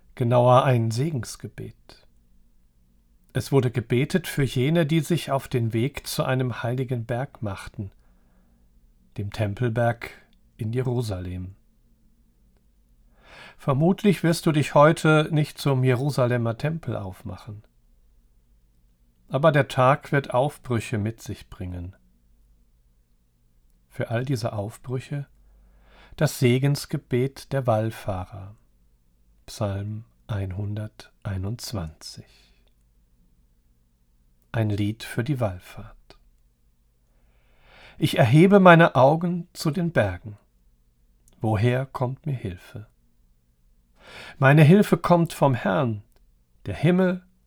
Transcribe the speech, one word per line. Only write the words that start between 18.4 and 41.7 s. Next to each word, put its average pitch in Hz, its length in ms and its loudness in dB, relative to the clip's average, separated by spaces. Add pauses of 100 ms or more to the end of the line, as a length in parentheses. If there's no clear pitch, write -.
Aber 147 240 2
der - 160 2
Tag 131 440 0
wird 143 220 -2
Aufbrüche 120 640 -4
mit 110 240 -6
sich - 260 -14
bringen. 90 480 -12 (1900)
Für - 220 -10
all 117 140 -4
diese 127 280 -4
Aufbrüche 123 760 -10 (880)
das - 220 0
Segensgebet 131 1120 -2
der 135 140 -4
Wallfahrer, 104 880 -4 (920)
Psalm 104 580 -6 (220)
einhunderteinundzwanzig. 101 2000 -8 (2250)
Ein 110 160 0
Lied 104 340 -2
für - 220 -6
die 127 160 -2
Wallfahrt. - 800 -10 (1800)
Ich - 220 0
erhebe 170 420 6
meine 170 360 8
Augen 170 580 2
zu - 160 -4
den 170 220 -4
Bergen. 104 440 -4 (1040)
Woher 120 460 0